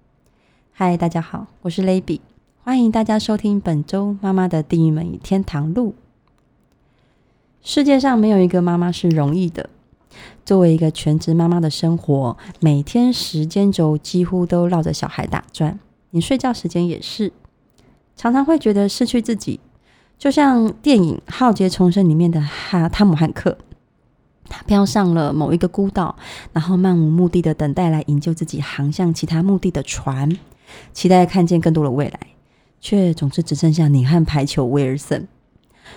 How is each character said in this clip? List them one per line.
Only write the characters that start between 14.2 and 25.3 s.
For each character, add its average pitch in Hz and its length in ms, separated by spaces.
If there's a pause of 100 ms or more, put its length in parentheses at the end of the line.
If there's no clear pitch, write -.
乎 180 200
都 175 220
绕 175 160
着 160 100
小 - 140
孩 - 180
打 - 280
转， 165 260 (320)
你 170 100
睡 262 160
觉 254 160
时 - 140
间 175 220
也 170 120
是。 - 320 (840)
常 233 180
常 277 100
会 311 140
觉 214 160
得 202 120
失 233 200
去 233 160
自 226 120
己， - 240 (600)
就 285 120
像 262 400 (120)
电 254 200
影 156 140 (160)
《浩 254 180
劫 190 200
重 180 200
生》 190 160
里 160 80
面 170 160
的 165 80
哈-， 160 520
汤 208 160
姆 180 80
汉 156 180
克， - 240 (880)
他 - 180
飘 202 200
上 196 300
了 147 180